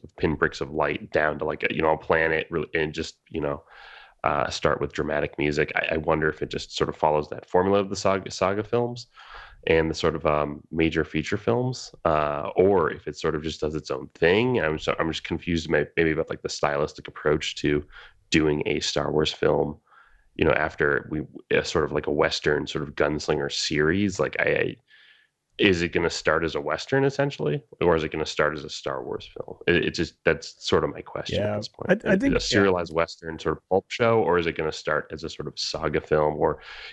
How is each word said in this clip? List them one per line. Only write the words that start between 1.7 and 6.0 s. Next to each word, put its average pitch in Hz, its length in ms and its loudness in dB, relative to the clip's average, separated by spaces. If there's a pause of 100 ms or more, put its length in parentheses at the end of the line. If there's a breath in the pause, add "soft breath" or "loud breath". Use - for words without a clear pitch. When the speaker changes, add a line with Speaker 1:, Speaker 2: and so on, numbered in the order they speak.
Speaker 1:
you - 80 -2
know, 80 120 4
a 80 40 0
planet, 80 540 2
really, 80 240 -2
and 78 180 0
just, 78 220 -8 (160)
you 80 100 -4
know, 71 220 -4 (600 loud breath)
uh, 73 280 2
start - 280 0
with 71 140 -4
dramatic 73 460 -2
music. 73 360 0
I, - 200 0
I - 20 0
wonder 78 320 2